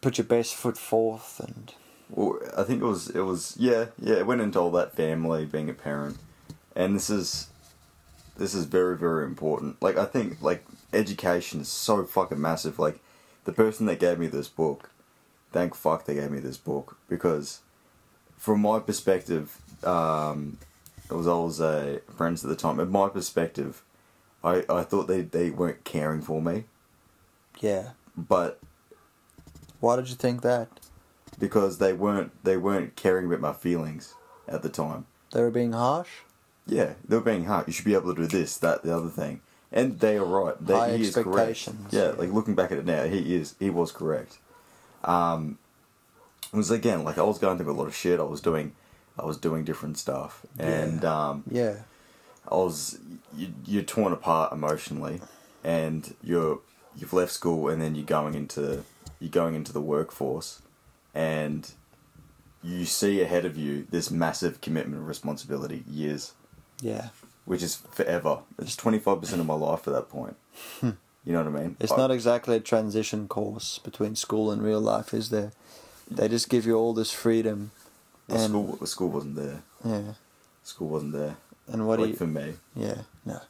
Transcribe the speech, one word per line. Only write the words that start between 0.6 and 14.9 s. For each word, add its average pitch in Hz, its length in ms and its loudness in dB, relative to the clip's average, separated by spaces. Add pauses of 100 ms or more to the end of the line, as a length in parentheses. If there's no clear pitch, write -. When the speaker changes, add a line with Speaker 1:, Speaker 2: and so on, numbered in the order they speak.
Speaker 1:
forth 113 600 -2
and - 340 -14 (360)
Speaker 2:
Well, - 300 0 (180)
I 98 60 4
think 127 180 0
it - 40 0
was, 101 240 0
it 90 120 -2
was, 92 380 -2
yeah, 117 260 4 (140)
yeah, 110 180 4
it 92 100 2
went 120 140 2
into 98 180 2
all 87 120 4
that 87 240 2
family, 80 500 0
being 76 240 -4
a 73 40 -8
parent, 73 440 -6 (580)
and 95 200 2
this 95 140 -2
is, - 400 -2 (880)
this 98 160 -4
is 90 120 -2
very, 90 320 2
very 80 280 0
important. 71 560 -4
Like, 95 160 4
I 98 80 2
think, 90 360 -4
like, 82 220 0 (300)
education 90 680 0
is 69 60 -8
so 104 380 0
fucking 87 360 0
massive. 80 380 -2
Like, 78 200 2 (440)
the - 80 -4
person 110 360 4
that 82 120 0
gave 87 180 4
me 82 100 -2
this 71 200 -4
book, 76 420 -2 (640)